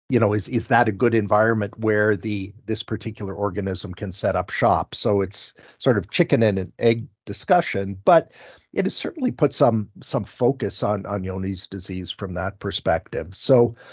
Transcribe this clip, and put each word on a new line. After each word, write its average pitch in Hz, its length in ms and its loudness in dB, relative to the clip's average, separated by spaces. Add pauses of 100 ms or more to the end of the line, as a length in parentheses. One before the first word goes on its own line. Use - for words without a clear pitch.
you 123 100 4
know, 104 140 4
is, 104 140 -2
is 120 200 -2
that 120 200 4
a 110 40 0
good 113 240 2
environment 107 640 2
where 107 360 2
the, 98 380 -6 (120)
this 110 180 -6
particular 107 500 -8
organism 95 600 -4
can 98 180 -8
set 95 240 -2
up 90 140 -4
shop? 95 440 0
So 104 280 2
it's - 320 -8 (240)
sort 120 200 2
of - 140 -4
chicken 139 320 2
and 101 160 2
an 92 180 -6
egg 117 300 2 (180)
discussion, 196 800 0
but 170 260 6 (420)
it 185 120 0
has - 100 -4
certainly - 360 -4
put 143 220 0
some, 113 360 2 (140)
some 107 220 -4
focus 123 580 -2
on, 101 240 -2
on 101 160 -4
Johne's 95 420 -6
disease 92 460 -10
from 92 240 -8
that 92 240 -6
perspective. 82 760 -4
So, 120 400 4 (200)